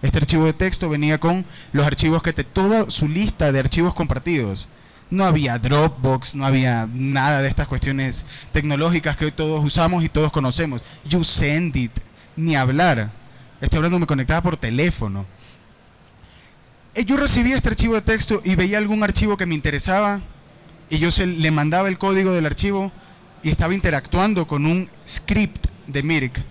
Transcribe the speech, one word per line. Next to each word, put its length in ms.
Este 160
archivo 260
de 80
texto 380
venía 280
con 280
los 140
archivos 360
que 120
te, 100
toda 460
su 180
lista 440
de 80
archivos 340
compartidos. 720
No 160
había 340
Dropbox, 760
no 100
había 480
nada 480
de 80
estas 200
cuestiones 580
tecnológicas 640
que 80
hoy 80
todos 320
usamos 400
y 60
todos 200
conocemos. 540
YouSendIt, 840
ni 220
hablar. 540
Estoy 160
hablando, 220
me 80
conectaba 340
por 160
teléfono. 680
Eh, 100
yo 120
recibía 400
este 120
archivo 260
de 80
texto 400
y 120
veía 240
algún 240
archivo 340
que 80
me 100
interesaba 680
y 100
yo 120
se, 160
le 240
mandaba 380
el 100
código 340
del 140
archivo 440
y 80
estaba 240
interactuando 720
con 180
un 240
script 600
de 160
Mirk. 480